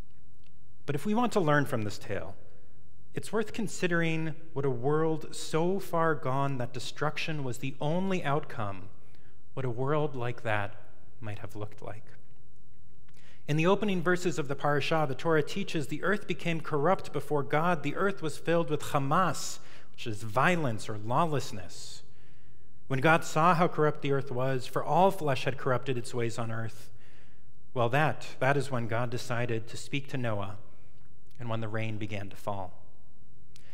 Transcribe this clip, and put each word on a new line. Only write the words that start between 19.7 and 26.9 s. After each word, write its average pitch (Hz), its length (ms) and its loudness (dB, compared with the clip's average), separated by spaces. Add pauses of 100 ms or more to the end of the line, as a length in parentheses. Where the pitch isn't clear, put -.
which - 160 -2
is 104 160 -2
violence 131 640 2
or 107 100 -2
lawlessness. 117 1040 0 (840)
When 135 120 0
God 160 220 4
saw 165 320 4
how 165 140 4
corrupt 151 340 2
the 139 100 0
earth 135 200 0
was, 131 340 0
for - 160 -2
all 180 300 4
flesh 139 320 0
had 135 140 0
corrupted 127 380 0
its 117 180 -2
ways 117 220 0
on 113 140 -2
earth, 110 400 -2 (840)